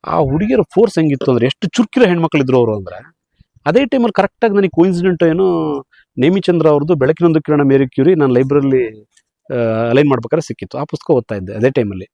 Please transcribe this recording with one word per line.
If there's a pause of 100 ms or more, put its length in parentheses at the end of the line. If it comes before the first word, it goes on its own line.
ಆ
ಹುಡುಗಿಯರ
ಫೋರ್ಸ್
ಹೆಂಗಿತ್ತು
ಅಂದ್ರೆ,
ಎಷ್ಟು
ಚುರುಕಿರೋ
ಹೆಣ್ಮಕ್ಳು
ಇದ್ರು
ಅವರು
ಅಂದ್ರೆ, (500)
ಅದೇ
ಟೈಮಲ್ಲಿ
ಕರೆಕ್ಟಾಗಿ
ನನಗೆ
ಕೋಇನ್ಸಿಡೆಂಟ್
ಏನೋ (380)
ನೇಮಿಚಂದ್ರ
ಅವ್ರದ್ದು
ಬೆಳಕಿನೊಂದು
ಕಿರಣ
ಮೇರಿ
ಕ್ಯೂರಿ
ನಾನು
ಲೈಬ್ರರಿಲಿ, (500)
ಆ,
ಅಲೈನ್
ಮಾಡ್ಬೇಕಾದ್ರೆ
ಸಿಕ್ಕಿತ್ತು.
ಆ
ಪುಸ್ತಕ
ಓದ್ತಾ
ಇದ್ದೆ
ಅದೇ
ಟೈಮಲ್ಲಿ.